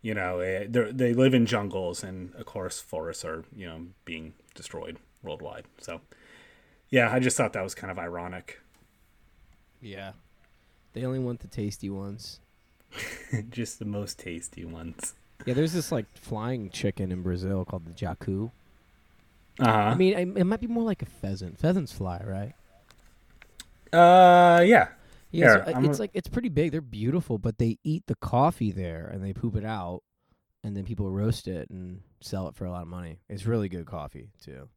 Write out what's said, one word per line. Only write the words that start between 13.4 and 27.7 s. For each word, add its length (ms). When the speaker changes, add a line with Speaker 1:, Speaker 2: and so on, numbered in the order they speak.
Speaker 1:
Just 300
the 60
most 340
tasty 440
ones. 520
Speaker 2:
Yeah, 100
there's 180
this, 180
like, 140
flying 540
chicken 420
in 100
Brazil 440
called 200
the 60
jacu. 580
Speaker 1:
Uh-huh. 100
Speaker 2:
I 260
mean, 200
I, 60
it 60
might 160
be 60
more 180
like 160
a 40
pheasant. 540
Pheasants 320
fly, 340
right? 280
Speaker 1:
Uh, 680
yeah. 280
Speaker 2:
Yeah, 0
Speaker 1:
Here, 340
Speaker 2:
so, 60
uh, 40
Speaker 1:
I'm 100
Speaker 2:
it's 120
Speaker 1:
a- 60
Speaker 2:
like, 100
it's 160
pretty 200
big. 220
They're 80
beautiful, 600
but 180
they 260